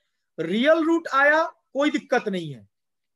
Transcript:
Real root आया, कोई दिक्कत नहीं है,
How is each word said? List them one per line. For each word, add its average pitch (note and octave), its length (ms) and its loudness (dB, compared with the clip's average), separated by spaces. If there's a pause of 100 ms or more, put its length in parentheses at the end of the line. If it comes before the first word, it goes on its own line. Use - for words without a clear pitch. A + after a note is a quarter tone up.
(380)
Real A#3+ 460 2
root E4 240 0
आया, D4 380 2
कोई D4 440 -4
दिक्कत B3 380 -2
नहीं E3+ 260 -8
है, G#2+ 140 -20 (480)